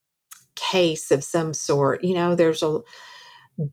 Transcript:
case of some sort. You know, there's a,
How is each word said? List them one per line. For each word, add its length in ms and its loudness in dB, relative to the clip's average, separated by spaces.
case 560 0
of 140 2
some 300 -2
sort. 500 0
You 100 0
know, 200 2
there's 280 2
a, 180 0